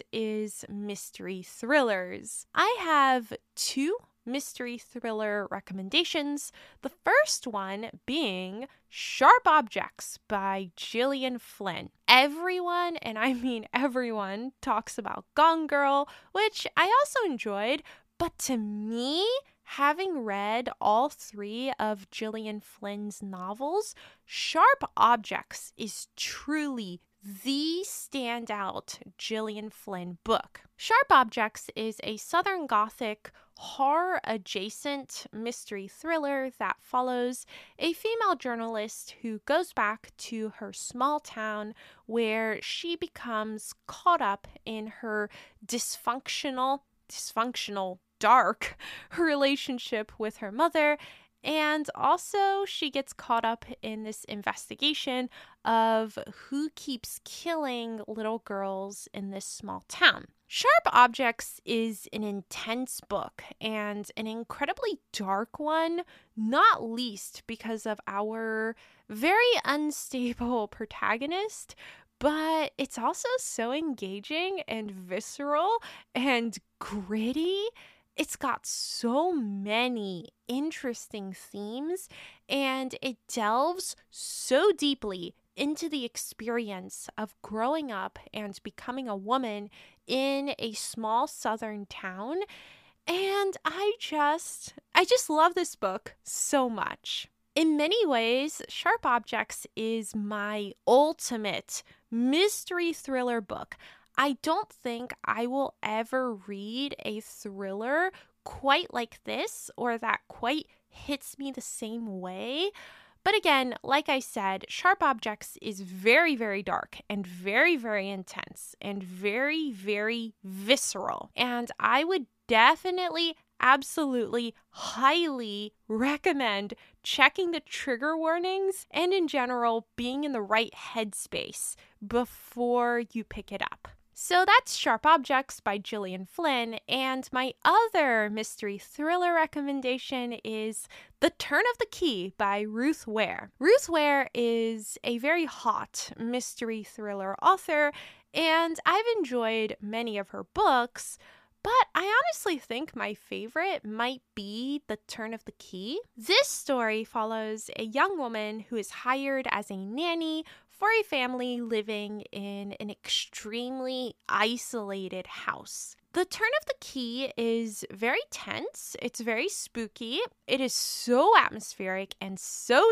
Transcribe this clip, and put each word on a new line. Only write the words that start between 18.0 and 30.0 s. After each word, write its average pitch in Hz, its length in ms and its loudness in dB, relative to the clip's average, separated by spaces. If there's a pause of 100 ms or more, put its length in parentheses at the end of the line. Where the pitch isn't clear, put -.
but 233 220 -2
to 254 180 -2
me, 226 720 -2 (360)
having 302 600 0
read 208 460 -2 (100)
all 226 300 4
three 220 680 -6
of 214 320 -2
Gillian 214 480 -6
Flynn's 208 640 -10
novels, 214 720 -4 (300)
Sharp 494 580 4 (120)
Objects - 840 2
is - 380 -10
truly 262 880 -4 (220)
the 277 600 -2
standout 233 1120 -6 (200)
Gillian 220 520 -6
Flynn 180 540 -10